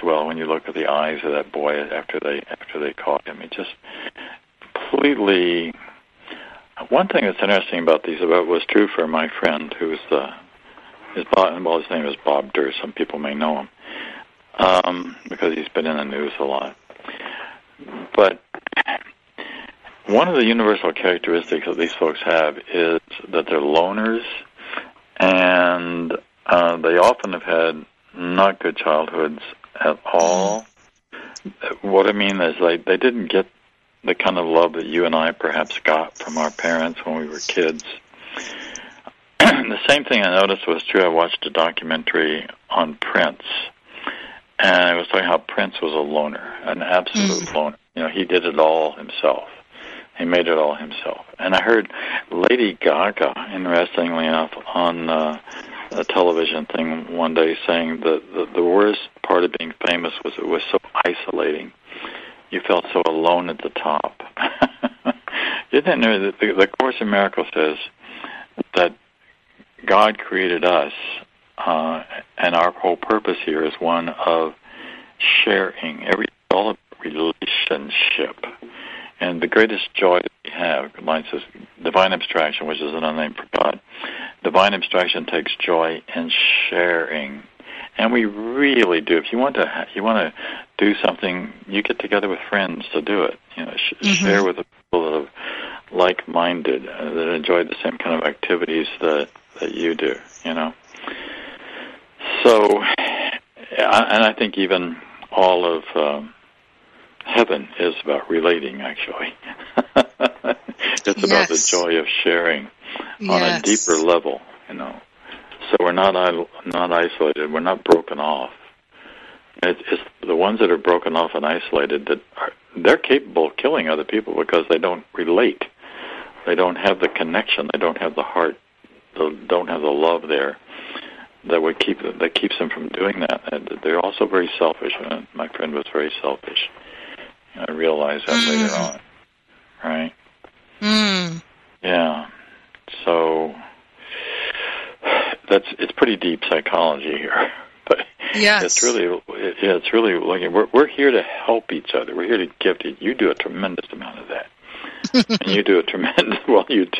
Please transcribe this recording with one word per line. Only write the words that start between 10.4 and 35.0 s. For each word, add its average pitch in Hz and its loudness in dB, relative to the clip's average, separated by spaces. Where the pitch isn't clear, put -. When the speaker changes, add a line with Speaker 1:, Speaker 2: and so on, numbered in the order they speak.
Speaker 1:
his 90 -6
Bob, 92 4
well, 82 2
his - -8
name 80 -2
is 71 -4
Bob 69 0
Durr. 67 0
Some 78 -10
people 78 -4
may 71 -6
know 76 -2
him, 69 -12
um, 90 2
because 82 0
he's 78 -6
been 80 -2
in 78 -2
the 73 -4
news 71 -4
a 73 -2
lot. 69 -4
But 95 4
one 131 4
of 175 0
the 123 6
universal 107 4
characteristics 85 0
that 82 -2
these 85 0
folks 78 0
have 80 2
is 85 2
that 85 0
they're 80 0
loners, 98 0
and, 87 4
uh, 85 4
they 82 4
often 101 4
have 85 -8
had 82 0
not 90 2
good 80 -2
childhoods 78 0
at 78 2
all. 95 2
What 98 4
I 107 4
mean 98 0
is, 82 0
like, 85 2
they 92 4
didn't 120 0
get 95 2
the 87 0
kind 92 0
of 85 0
love 82 4
that 82 -6
you 82 0